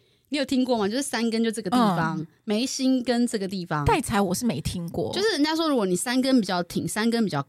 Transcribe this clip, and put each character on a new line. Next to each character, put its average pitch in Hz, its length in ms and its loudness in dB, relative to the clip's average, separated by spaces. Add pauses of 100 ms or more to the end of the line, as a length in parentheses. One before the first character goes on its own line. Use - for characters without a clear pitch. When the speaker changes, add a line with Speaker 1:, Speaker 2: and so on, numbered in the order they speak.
(280)
Speaker 1:
你 285 100 -2
有 269 80 0
听 254 180 2
过 240 140 2
吗？ 196 100 2
就 220 80 -2
是 285 60 0
三 233 260 -2
根 226 160 0
就 226 60 0
这 226 100 -4
个 202 80 -8
地 233 80 2
方， 170 420 2
Speaker 2:
嗯。 160 80 -6 (180)
Speaker 1:
眉 220 200 -2
心 262 400 0
跟 240 220 2
这 226 120 -4
个 196 80 -4
地 185 200 -6
方。 151 180 -2
Speaker 2:
带 339 160 4
财 220 180 0
我 185 160 2
是 240 120 -2
没 160 160 -2
听 170 260 -6
过。 - 240 -4
Speaker 1:
就 359 80 -2
是 427 120 2
人 294 120 2
家 311 100 2
说 320 140 0
如 277 80 2
果 214 80 2
你 185 100 0
三 240 280 -2
根 262 180 4
比 185 60 0
较 180 160 0
挺， 170 260 -4
三 220 220 0
根 233 120 2
比 190 80 -2
较 139 180 -2